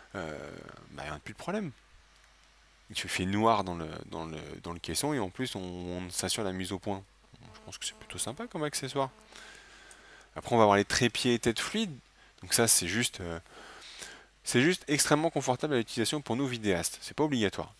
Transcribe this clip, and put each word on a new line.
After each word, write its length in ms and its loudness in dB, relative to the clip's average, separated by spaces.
Euh, 360 -8
bah, 120 -12
il 60 -8
n'y 40 -8
a 40 -10
plus 160 -14
de 40 -20
problème. 340 -6
Il 80 -10
fait 300 -2
noir 380 4
dans 100 -4
le, 140 -6
dans 180 -8
le, 140 -8
dans 100 -8
le 60 -8
caisson 340 -2
et 60 0
en 100 -2
plus 280 -6
on, 40 -6
on 480 -6
s'assure 360 -2
la 80 -2
mise 200 -4
au 60 -4
point. 240 -6
Je 120 -20
pense 100 -14
que 80 -10
c'est 120 -8
plutôt 200 -14
sympa 300 -6
comme 160 -6
accessoire. 480 -2
Après 180 -2
on 40 8
va 60 10
voir 120 10
les 100 6
trépieds 480 2
et 40 4
têtes 220 0
fluides. 380 -2
Donc 140 -4
ça 120 6
c'est 220 4
juste, 320 0
euh, 200 -6
c'est 180 4
juste 260 4
extrêmement 420 4
confortable 440 0
à 40 4
l'utilisation 440 0
pour 140 -2
nous 100 0
vidéastes. 560 0
C'est 140 -12
pas 80 4
obligatoire. 560 0